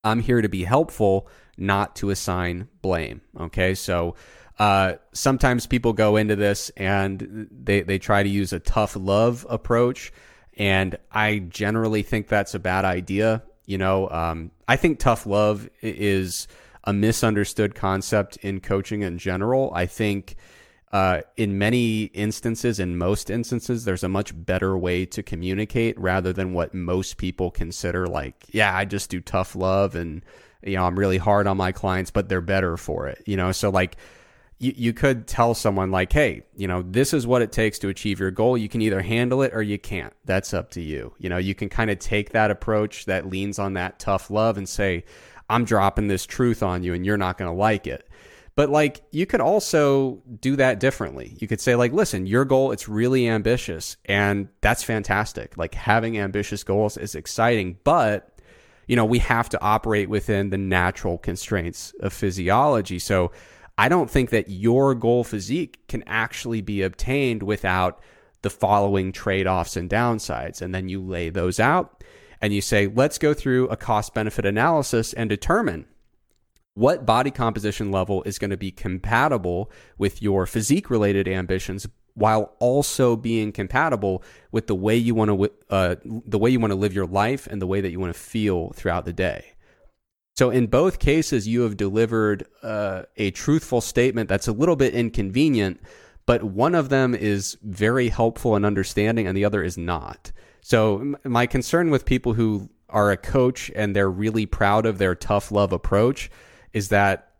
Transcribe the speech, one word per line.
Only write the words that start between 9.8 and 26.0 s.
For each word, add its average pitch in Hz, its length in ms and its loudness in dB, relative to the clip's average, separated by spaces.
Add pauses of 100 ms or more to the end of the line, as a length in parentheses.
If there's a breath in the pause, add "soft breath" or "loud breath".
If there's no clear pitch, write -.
and 95 400 0 (140)
I 107 280 0
generally 107 640 -2
think 107 260 -4
that's 101 260 0
a 95 60 -6
bad 95 240 0
idea. 95 580 0 (220)
You 95 140 -6
know, 95 320 2
um, 82 420 -4 (160)
I 127 80 4
think 160 240 2
tough 117 260 2
love 104 420 2 (140)
i-, 110 40 -6
is 95 600 -2 (380 loud breath)
a 101 80 0
misunderstood 104 840 0
concept 95 640 -2
in 98 240 -6
coaching 98 420 -4
in 87 160 -4
general. 107 560 -2
I 90 120 -2
think, 101 500 -4 (560 soft breath)
uh, 92 300 2 (140)
in 101 220 -2
many 110 460 0
instances, 107 760 -4
in 90 180 -4
most 90 320 -2
instances, 117 560 -4
there's 92 200 -2
a 92 40 -4
much 95 240 -4 (140)
better 95 320 0
way 90 260 0
to - 160 -10
communicate 101 800 -2
rather 90 340 0